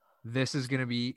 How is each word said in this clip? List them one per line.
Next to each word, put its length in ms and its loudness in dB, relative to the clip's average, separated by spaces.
this 280 0
is 140 0
gonna 180 0
be, 320 0